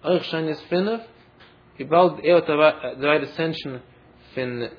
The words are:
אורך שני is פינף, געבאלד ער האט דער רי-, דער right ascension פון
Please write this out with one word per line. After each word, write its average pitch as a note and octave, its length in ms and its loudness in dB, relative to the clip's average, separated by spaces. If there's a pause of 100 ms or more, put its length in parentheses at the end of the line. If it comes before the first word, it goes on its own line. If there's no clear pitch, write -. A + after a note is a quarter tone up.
אורך F3 140 2
שני D#3+ 280 -4
is D3 180 -8
פינף, G3+ 320 -2 (760)
געבאלד E3 320 4 (120)
ער F3 120 4
האט E3 120 2
דער D3 120 0
רי-, D3+ 420 2
דער D3 160 2
right D3 60 -2
ascension D#3+ 460 -6 (680)
פון B2 260 -6 (180)